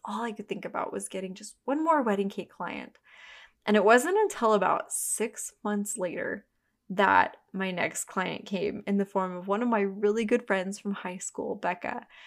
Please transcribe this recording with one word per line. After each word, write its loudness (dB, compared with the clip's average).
all -6
I -4
could -12
think -8
about, -4
was -8
getting -8
just -18
one -2
more 4
wedding 0
cake -10
client. -10
And 4
it 6
wasn't 6
until 2
about 2
six -6
months -4
later -4
that 6
my -4
next -4
client -4
came -4
in 2
the 2
form -2
of -10
one 0
of 0
my 2
really 2
good 0
friends -2
from -4
high -8
school, -6
Becca. -6